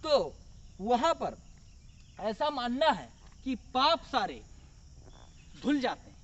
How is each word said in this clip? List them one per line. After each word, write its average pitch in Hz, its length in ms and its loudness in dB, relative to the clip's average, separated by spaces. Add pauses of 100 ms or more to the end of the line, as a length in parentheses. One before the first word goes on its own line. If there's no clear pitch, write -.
तो 262 320 2 (460)
वहाँ 247 320 2
पर - 240 -4 (800)
ऐसा 220 300 0
मानना 262 400 2
है 160 200 0 (340)
कि 262 120 -2
पाप 294 440 2
सारे 214 440 -2 (1200)
धुल 277 180 2
जाते 208 320 -4
हैं। - 120 -20